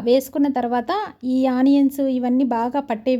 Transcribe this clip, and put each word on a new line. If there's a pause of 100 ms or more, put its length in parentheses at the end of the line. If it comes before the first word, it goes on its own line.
వేసుకున్న
తర్వాత (420)
ఈ (180)
ఆనియన్స్ (140)
ఇవన్నీ
బాగా
పట్టే